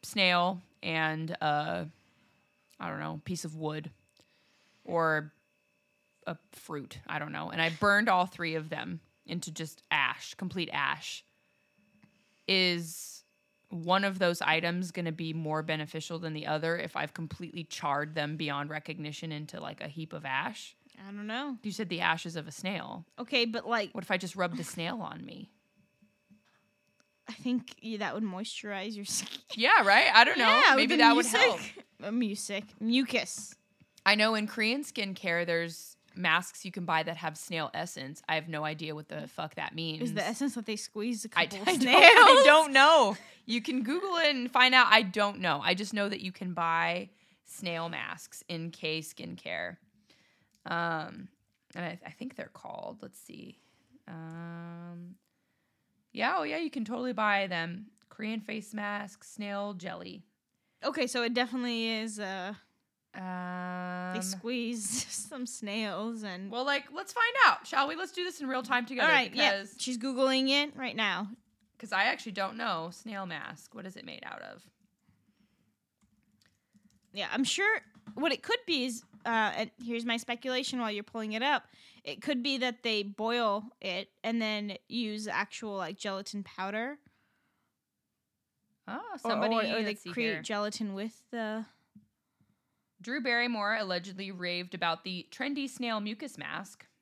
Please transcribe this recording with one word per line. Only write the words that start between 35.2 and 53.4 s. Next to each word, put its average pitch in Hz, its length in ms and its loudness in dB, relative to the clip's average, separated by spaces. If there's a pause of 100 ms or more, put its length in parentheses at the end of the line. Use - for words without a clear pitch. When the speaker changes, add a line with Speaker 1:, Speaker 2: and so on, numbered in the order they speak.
Speaker 1:
there's 170 500 -4 (200)
masks 180 480 0
you 190 80 -10
can 180 140 -8
buy 160 160 0
that 165 160 -6
have 160 200 -6
snail 160 360 -6
essence. 151 560 -10
I 160 60 2
have 156 140 -4
no 151 160 -4
idea 156 280 -6
what 151 140 -12
the 151 220 -10
fuck - 260 -10
that - 180 -8
means. 160 300 -6
Speaker 2:
Is 226 100 -4
the 202 100 -2
essence 233 320 -2
that 233 120 -10
they 220 80 -4
squeeze 214 500 -6
a 220 100 -12
Speaker 1:
I, 170 120 4
Speaker 2:
couple 196 160 -10
Speaker 1:
<laughs> - 40 2
I 370 80 4
Speaker 2:
of 269 40 0
Speaker 1:
don't, - 20 4
Speaker 2:
snails? 254 220 10
Speaker 1:
I 480 420 12
don't 302 280 10
know. 269 440 8 (280)
You 233 160 0
can 254 220 -2
Google 349 340 -2
it 302 180 4
and 247 160 -4
find 254 240 8
out. 247 140 10
I 220 120 10
don't 202 380 0
know. 165 240 2
I 180 100 4
just 202 200 -4
know 202 160 0
that 202 100 -6
you 185 120 -8
can 185 220 -8
buy 170 560 0 (360)
snail 170 440 -8
masks - 600 -12
in 165 220 -6
K 160 280 -4
Skincare. 160 800 -10 (880)
Um, 170 640 -6 (460)
and 175 100 -8
I, 170 200 -10
I 156 60 -14
think 247 240 -14
they're - 180 -12
called, - 480 -14
let's - 180 -18
see. - 400 -18 (480)